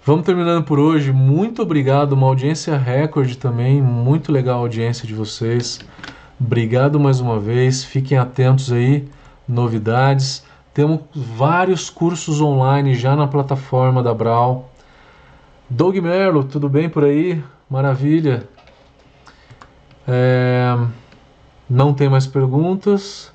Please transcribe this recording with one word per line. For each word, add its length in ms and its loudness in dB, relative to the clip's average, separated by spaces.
Vamos 180 2
terminando 400 0
por 140 0
hoje. 340 2
Muito 480 2
obrigado. 520 0
Uma 160 2
audiência 500 -2
recorde 580 -2
também. 460 0
Muito 480 0
legal 280 0
a 20 -4
audiência 460 -4
de 60 -10
vocês. 680 -4
Obrigado 600 0
mais 200 2
uma 200 -2
vez. 420 0
Fiquem 340 -2
atentos 560 0
aí. 360 0
Novidades. 1000 0
Temos 300 0
vários 760 -2
cursos 500 -2
online 540 2
já 220 0
na 100 2
plataforma 760 0
da 100 0
Brau. 560 0
Doug 280 0
Merlo, 480 2
tudo 240 -4
bem 200 0
por 160 0
aí? 380 0
Maravilha. 800 0
É... 680 2
Não 260 4
tem 140 2
mais 180 4
perguntas. 1080 -2